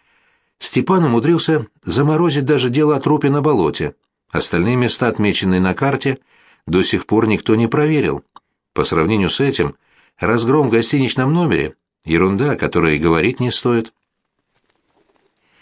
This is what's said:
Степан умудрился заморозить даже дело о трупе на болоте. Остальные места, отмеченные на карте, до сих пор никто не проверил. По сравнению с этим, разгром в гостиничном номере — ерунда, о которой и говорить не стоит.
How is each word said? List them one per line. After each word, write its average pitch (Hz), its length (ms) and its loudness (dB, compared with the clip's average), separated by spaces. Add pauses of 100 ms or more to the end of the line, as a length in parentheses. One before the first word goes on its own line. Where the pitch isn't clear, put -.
(580)
Степан 170 480 0
умудрился 151 640 0 (160)
заморозить 143 600 0
даже 131 240 2
дело 147 260 2
о 135 40 -2
трупе 147 300 0
на 143 120 0
болоте. 85 540 0 (360)
Остальные 87 440 0
места, 123 320 0
отмеченные 98 540 0
на 92 140 0
карте, 135 420 -2 (480)
до 90 160 2
сих - 240 -2
пор 110 220 2
никто 107 280 0
не 113 120 2
проверил. 131 560 0 (500)
По 76 100 -2
сравнению 90 460 0
с - 100 -6
этим, 127 360 -2 (420)
разгром 120 500 0
в 110 40 0
гостиничном 127 600 0
номере — 123 420 0 (300)
ерунда, 95 460 2
о - 40 -2
которой 80 400 0
и 73 40 -2
говорить 82 400 0
не 123 120 -2
стоит. 117 420 -2 (1700)